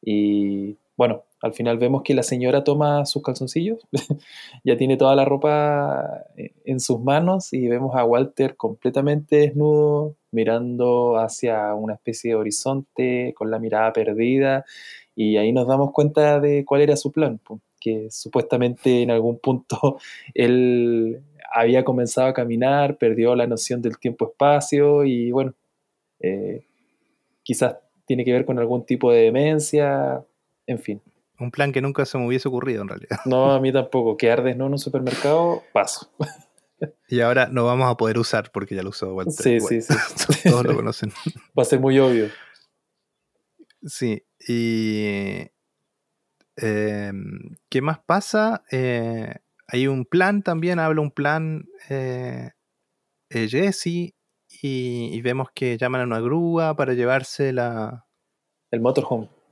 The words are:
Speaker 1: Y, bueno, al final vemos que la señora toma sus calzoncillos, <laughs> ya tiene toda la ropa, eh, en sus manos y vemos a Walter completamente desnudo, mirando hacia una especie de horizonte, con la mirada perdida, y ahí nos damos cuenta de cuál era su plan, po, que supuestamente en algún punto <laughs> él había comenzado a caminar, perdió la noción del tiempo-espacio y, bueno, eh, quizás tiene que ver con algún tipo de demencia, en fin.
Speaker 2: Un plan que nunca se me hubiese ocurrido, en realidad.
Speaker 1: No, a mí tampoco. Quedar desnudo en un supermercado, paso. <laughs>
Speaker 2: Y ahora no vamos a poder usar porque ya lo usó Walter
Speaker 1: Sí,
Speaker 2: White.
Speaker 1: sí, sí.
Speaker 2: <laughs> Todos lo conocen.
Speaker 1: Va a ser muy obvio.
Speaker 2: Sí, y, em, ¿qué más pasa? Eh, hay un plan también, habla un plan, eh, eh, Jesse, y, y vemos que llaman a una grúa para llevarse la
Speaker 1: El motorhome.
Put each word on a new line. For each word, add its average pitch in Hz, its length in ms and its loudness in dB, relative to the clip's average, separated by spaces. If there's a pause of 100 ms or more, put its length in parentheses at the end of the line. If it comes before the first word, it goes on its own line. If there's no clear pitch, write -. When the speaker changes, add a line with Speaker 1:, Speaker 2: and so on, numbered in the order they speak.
Speaker 1:
Y, 104 760 0 (200)
bueno, 123 260 2 (180)
al 120 120 -2
final 117 240 0
vemos 127 260 2
que 143 100 0
la 127 100 2
señora 127 420 0
toma 147 400 2
sus 147 180 -4
calzoncillos, 165 560 -4 (120)
<laughs> - 760 -8
ya 123 100 4
tiene 131 220 2
toda 135 180 6
la 135 80 4
ropa, 143 1000 0 (100)
eh, - 160 -14 (140)
en 131 160 -2
sus 123 180 -2
manos 165 540 0
y 127 160 -2
vemos 123 260 0
a 127 80 2
Walter 131 540 2
completamente 139 800 0
desnudo, 147 760 2 (160)
mirando 120 880 0
hacia 110 540 -2
una 107 200 -4
especie 117 380 -6
de 113 40 2
horizonte, 127 1000 -2
con 110 120 -4
la 113 100 -2
mirada 113 340 0
perdida, 123 720 0 (500)
y 107 220 2
ahí 107 160 2
nos 127 140 2
damos 139 260 2
cuenta 151 480 4
de 143 240 2
cuál 139 160 2
era 147 160 4
su 147 140 -6
plan, 139 280 0
po, 110 220 -18 (180)
que 110 300 -4
supuestamente 123 960 0
en 120 80 0
algún 117 280 0
punto - 600 -2 (160)
<laughs> - 180 -20
él 120 880 2 (320)
había 120 300 4
comenzado 127 440 0
a 131 60 0
caminar, 131 640 0
perdió 117 380 2
la 120 120 2
noción 120 340 -4
del 113 180 -4
tiempo-espacio 143 1040 2
y, 120 260 0
bueno, 131 220 0 (680)
eh, 98 460 -4 (760)
quizás 123 340 -2 (280)
tiene 123 200 -2
que 123 80 2
ver 127 120 2
con 127 140 -2
algún 120 260 -2
tipo 127 260 2
de 117 100 8
demencia, 139 1000 2 (420)
en 123 140 -6
fin. 104 220 -10 (380)
Speaker 2:
Un 123 120 -8
plan 143 200 -2
que 131 100 0
nunca 139 240 -2
se - 120 -8
me 123 100 -2
hubiese 127 200 -2
ocurrido, 123 340 -4
en 98 80 -8
realidad. - 360 -8
Speaker 1:
No, 131 260 4
a 135 80 4
mí 131 120 2
tampoco. 123 460 0
Quedar 120 260 2
desnudo 127 240 -2
en 139 60 -2
un 143 60 -4
supermercado, 143 920 0
paso. - 380 -2 (100)
<laughs> - 800 -10 (100)
Speaker 2:
Y 120 140 0
ahora 123 300 4
no 123 140 2
vamos 123 260 2
a 117 60 0
poder 110 220 0
usar 110 320 -2
porque 98 240 -6
ya 95 80 -6
lo 95 80 -6
usó 95 240 -8
Walter 92 180 -4
Speaker 1:
Sí, 120 260 2
Speaker 2:
White. 113 220 -2
Speaker 1:
sí, 143 120 -2
sí. - 560 0
Speaker 2:
<laughs> - 0 -
Todos 123 160 4
lo 120 100 0
conocen. 113 340 -6 (480)
Speaker 1:
Va 143 60 4
a - 20 2
ser 135 140 2
muy 135 180 4
obvio. 123 300 4 (1600)
Speaker 2:
Sí, 120 400 -6 (240)
y, 107 1000 -2 (1080)
em, 104 1000 -6 (140)
¿qué 127 120 -2
más 151 180 -4
pasa? 214 720 -2
Eh, 117 640 -4 (320)
hay 127 200 -2
un 135 180 -4
plan 196 380 2
también, 170 360 -2
habla 160 220 0
un 147 100 -2
plan, 156 540 -2 (240)
eh, 127 600 -8 (800)
eh, 113 180 -2
Jesse, 180 400 -2
y, 175 260 -6 (480)
y 120 600 -6
vemos 127 320 -4
que 123 240 -4
llaman 127 240 -2
a - 40 -2
una 117 140 -2
grúa 160 560 0
para 135 180 -2
llevarse 131 600 -2
la 117 520 -6 (680)
Speaker 1:
El 117 100 -2
motorhome. 120 480 0 (220)